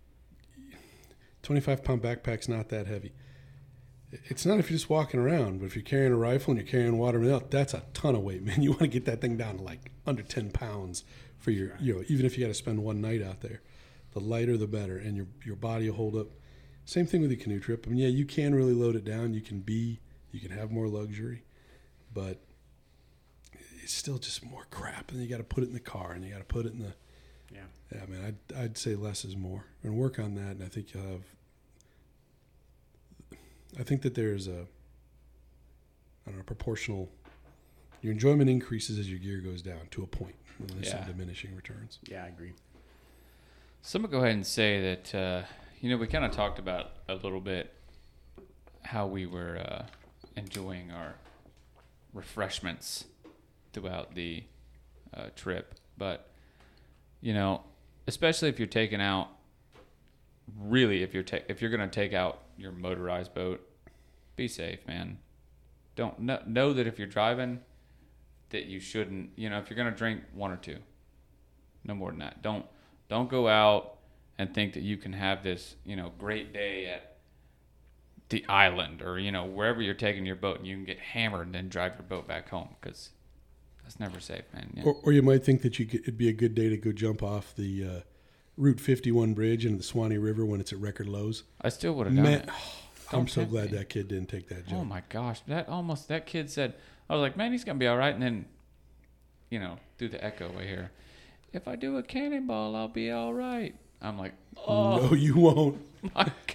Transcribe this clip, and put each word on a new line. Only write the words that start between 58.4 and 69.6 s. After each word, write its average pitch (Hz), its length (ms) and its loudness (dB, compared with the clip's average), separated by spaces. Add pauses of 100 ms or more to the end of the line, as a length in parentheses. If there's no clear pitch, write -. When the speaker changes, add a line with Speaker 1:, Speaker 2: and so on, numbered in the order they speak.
Speaker 3:
if 123 100 -2
you're 113 80 0
taking 107 340 0
out, 98 280 0 (1300)
really, 104 460 4
if 95 100 -4
you're 95 100 -2
ta-, - 260 -4
if - 120 -6
you're 113 100 0
gonna 107 180 0
take 101 240 0
out 90 300 0 (140)
your 98 160 -14
motorized 90 640 -4
boat, 90 260 -4 (760)
be 123 120 -4
safe, 85 380 -8
man. 90 320 -8 (760)
Don't, - 220 -4 (100)
kn-, 131 160 -2 (100)
know 135 200 4
that 127 140 2
if 113 120 -6
you're 101 100 -6
driving, 123 520 0 (920)
that - 160 -6
you 95 140 -10
shouldn't, 95 560 -6
you 110 140 -6
know, 104 80 -2
if 98 100 -8